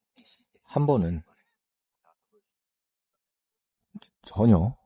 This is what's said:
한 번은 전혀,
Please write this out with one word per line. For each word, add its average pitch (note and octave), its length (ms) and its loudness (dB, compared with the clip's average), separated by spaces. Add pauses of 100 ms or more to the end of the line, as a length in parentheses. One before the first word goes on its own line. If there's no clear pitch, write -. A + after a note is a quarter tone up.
(640)
한 C#3+ 220 -4
번은 F2 360 -2 (3000)
전혀, A2 320 2 (300)